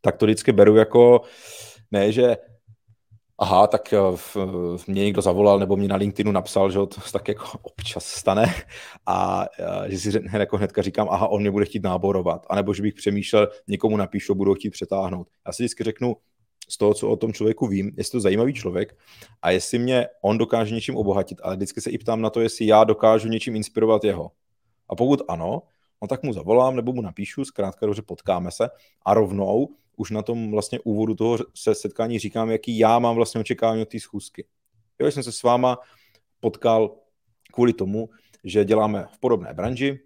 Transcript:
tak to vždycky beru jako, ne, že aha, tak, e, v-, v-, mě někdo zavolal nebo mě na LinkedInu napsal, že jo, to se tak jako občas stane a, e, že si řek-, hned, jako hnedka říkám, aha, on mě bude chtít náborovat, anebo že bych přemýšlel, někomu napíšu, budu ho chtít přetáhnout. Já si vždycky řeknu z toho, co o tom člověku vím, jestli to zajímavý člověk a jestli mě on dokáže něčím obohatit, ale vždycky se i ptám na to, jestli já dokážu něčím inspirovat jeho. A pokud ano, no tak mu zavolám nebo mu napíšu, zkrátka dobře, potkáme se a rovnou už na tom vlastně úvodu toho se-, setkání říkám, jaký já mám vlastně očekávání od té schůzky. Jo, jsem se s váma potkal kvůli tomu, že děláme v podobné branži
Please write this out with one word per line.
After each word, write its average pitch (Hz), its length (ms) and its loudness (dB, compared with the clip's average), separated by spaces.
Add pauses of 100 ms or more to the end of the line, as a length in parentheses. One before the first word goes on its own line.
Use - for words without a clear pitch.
tak - 160 0
to 110 100 2
vždycky 110 260 2
beru 104 240 8
jako, 120 440 8 (680)
ne, 104 220 2
že 120 240 2 (1000)
aha, 98 280 6
tak, - 260 0
e, 113 40 4 (200)
v-, - 200 -12 (400)
v-, - 120 -14
mě 98 160 0
někdo 101 180 0
zavolal 98 360 6
nebo 98 180 0
mě 101 120 -2
na 98 80 -2
LinkedInu 101 360 -2
napsal, 98 380 0
že 92 80 -2
jo, 98 80 0
to - 140 -14
se - 120 -16
tak - 160 -6
jako - 340 -8
občas - 440 -12
stane 110 480 0 (520)
a, 92 400 -2 (120)
e, 92 320 -8
že 95 80 -6
si 98 120 -4
řek-, 98 180 -2
hned, 104 120 -2
jako 101 160 -2
hnedka 101 260 -2
říkám, 92 280 -2
aha, 95 180 2
on 101 120 0
mě 104 100 0
bude 101 140 2
chtít 101 180 -10
náborovat, 90 680 -2
anebo 98 240 0
že 98 80 -8
bych 104 120 -4
přemýšlel, 101 540 2 (180)
někomu 107 300 0
napíšu, 101 380 -2
budu 98 160 0
ho 98 40 4
chtít 101 160 -6
přetáhnout. 92 580 -6 (180)
Já 95 60 -12
si 120 100 -6
vždycky 117 220 -6
řeknu 113 320 -4 (520)
z - 100 -12
toho, 104 160 4
co 107 140 -4
o 110 80 0
tom 110 160 -4
člověku 113 340 -2
vím, 98 300 -2
jestli - 160 -8
to 123 80 -2
zajímavý 107 340 0
člověk 95 420 -6 (460)
a 85 80 0
jestli 92 280 0
mě 123 280 0 (160)
on 107 160 2
dokáže 113 360 0
něčím 117 220 -6
obohatit, 98 460 -2
ale 95 140 -6
vždycky 95 240 -8
se - 100 -8
i - 80 -6
ptám 113 220 -4
na 110 100 0
to, 117 100 -2
jestli 113 260 -2
já 107 180 8
dokážu 110 440 4
něčím 113 280 -4
inspirovat 110 480 0
jeho. 90 260 -2 (580)
A - 80 -8
pokud 135 320 2
ano, 90 340 -6 (400)
no 104 60 -10
tak - 140 -6
mu 139 100 -4
zavolám 117 440 2
nebo 120 160 -4
mu 123 80 -6
napíšu, 101 440 -8
zkrátka 98 420 -6
dobře, 104 160 -2
potkáme 90 480 -4
se 113 180 -4 (360)
a 98 100 4
rovnou 101 540 0 (280)
už 107 140 -8
na 107 120 -6
tom 113 280 -6
vlastně 107 300 -4
úvodu 110 340 -2
toho 113 240 0 (160)
se-, - 200 0
setkání 113 440 -4
říkám, 113 320 -4
jaký 113 280 -4
já 113 200 4
mám 120 180 0
vlastně 117 240 0
očekávání 110 420 -2
od 107 60 -8
té 113 120 -12
schůzky. - 460 -16 (540)
Jo, 143 100 0
jsem 143 120 -6
se 117 100 -10
s - 100 -12
váma 123 360 2 (600)
potkal 113 560 0 (560)
kvůli 120 200 4
tomu, 107 360 -4 (360)
že 98 200 2
děláme 107 480 0
v - 60 -20
podobné 117 360 -2
branži 131 520 -4